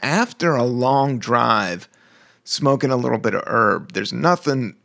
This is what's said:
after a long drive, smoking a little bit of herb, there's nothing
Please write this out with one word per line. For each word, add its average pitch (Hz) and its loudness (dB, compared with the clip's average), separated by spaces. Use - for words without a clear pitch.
after 170 0
a 123 2
long 127 2
drive, 110 0
smoking 135 0
a 131 0
little 123 -2
bit 104 -2
of 101 -2
herb, 107 0
there's 98 -4
nothing 135 -2